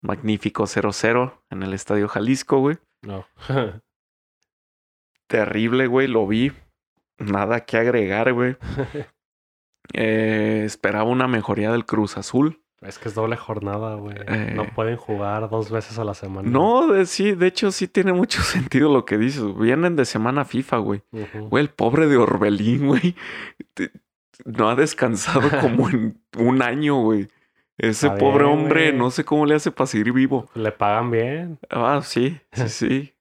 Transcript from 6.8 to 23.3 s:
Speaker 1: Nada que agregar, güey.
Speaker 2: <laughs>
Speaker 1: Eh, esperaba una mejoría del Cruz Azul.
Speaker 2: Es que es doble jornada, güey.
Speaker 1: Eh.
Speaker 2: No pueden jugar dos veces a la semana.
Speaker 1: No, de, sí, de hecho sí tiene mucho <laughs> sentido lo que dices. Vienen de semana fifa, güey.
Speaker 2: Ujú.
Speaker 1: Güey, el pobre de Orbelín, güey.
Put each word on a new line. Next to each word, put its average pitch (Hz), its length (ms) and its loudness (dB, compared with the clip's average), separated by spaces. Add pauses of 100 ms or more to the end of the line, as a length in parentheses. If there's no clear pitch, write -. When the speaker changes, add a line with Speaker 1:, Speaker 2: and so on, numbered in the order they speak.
Speaker 1:
Nada 101 460 -2
que - 140 -4
agregar, 113 540 2
güey. 123 280 -2
Speaker 2:
<laughs> - 60 -14 (1300)
Speaker 1:
Eh, 110 760 0
esperaba 104 440 -2
una 127 160 2
mejoría 110 460 0
del 117 120 0
Cruz 107 320 -2
Azul. 143 460 0 (180)
Speaker 2:
Es 98 200 -18
que - 80 -10
es 104 80 -12
doble 113 200 -2
jornada, 107 600 -8
güey. 104 180 -12 (140)
Speaker 1:
Eh. 110 260 -4
Speaker 2:
No 107 120 -4
pueden 113 300 -4
jugar 104 540 -4
dos 110 220 -2
veces 110 260 -6
a 113 60 -4
la 104 100 -4
semana. 98 340 -8
Speaker 1:
No, 208 380 4
de, 196 200 4
sí, 202 260 0
de 180 160 2
hecho 190 240 0
sí 185 160 -4
tiene 190 240 2
mucho 180 300 0
<laughs> - 0 -
sentido 143 500 2
lo 127 120 4
que 110 140 0
dices. 131 240 0 (160)
Vienen 151 380 2
de 135 80 4
semana 120 400 -2
fifa, - 320 -2
güey. 104 340 -2
Speaker 2:
Ujú. 107 380 -12
Speaker 1:
Güey, 127 160 2
el 143 60 -6
pobre 127 360 2
de 143 120 6
Orbelín, 107 680 2
güey. 139 300 2 (580)